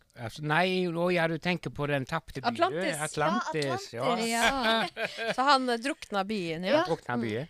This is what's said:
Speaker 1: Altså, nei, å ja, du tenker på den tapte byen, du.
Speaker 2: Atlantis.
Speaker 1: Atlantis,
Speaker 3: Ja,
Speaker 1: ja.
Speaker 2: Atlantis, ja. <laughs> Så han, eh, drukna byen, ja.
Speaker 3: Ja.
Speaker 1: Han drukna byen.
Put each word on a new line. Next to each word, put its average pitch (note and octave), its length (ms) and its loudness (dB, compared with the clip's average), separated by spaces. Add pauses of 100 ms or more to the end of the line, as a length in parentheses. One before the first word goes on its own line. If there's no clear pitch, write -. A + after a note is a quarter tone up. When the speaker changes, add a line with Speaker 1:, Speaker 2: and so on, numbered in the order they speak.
(160)
Speaker 1:
Altså, A#2 260 -10
nei, F3+ 440 2
å E3+ 260 0
ja, E3 140 2
du E3 120 0
tenker F3 320 -2
på D3 160 -4
den C#3 200 0
tapte - 340 -6
byen, A#3 140 0
du. C#4 100 2
Speaker 2:
Atlantis. F4 360 -2
Speaker 1:
Atlantis, D#3 920 -2
Speaker 3:
Ja, B2+ 240 0
Speaker 1:
ja. A3+ 260 0
Speaker 2:
Atlantis, A3+ 760 0
ja. A3+ 140 -2
<laughs> - 20 0
Så B3+ 100 2
han, C4 240 6
eh, A#3+ 80 2
drukna A3+ 480 -4
byen, F3+ 400 -4
ja. G3 80 2
Speaker 3:
Ja. D#4 120 4
Speaker 1:
Han F4+ 120 0
drukna - 240 -4
byen. A#2 280 -2